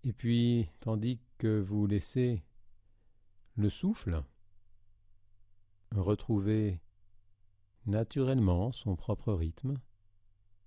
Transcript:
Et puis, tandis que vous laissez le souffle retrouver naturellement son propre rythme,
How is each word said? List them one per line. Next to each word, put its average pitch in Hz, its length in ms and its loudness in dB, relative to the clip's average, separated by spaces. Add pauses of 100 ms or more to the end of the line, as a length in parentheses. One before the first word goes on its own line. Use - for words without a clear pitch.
Et 120 80 -2
puis, 120 580 2 (120)
tandis 117 400 -2 (160)
que 110 200 2
vous 104 300 2
laissez 110 560 0 (1120)
le 104 140 2
souffle 92 520 -2 (1700)
retrouver 104 920 0 (1040)
naturellement 113 880 2
son 95 240 -4
propre - 340 -4
rythme, 101 480 -2 (880)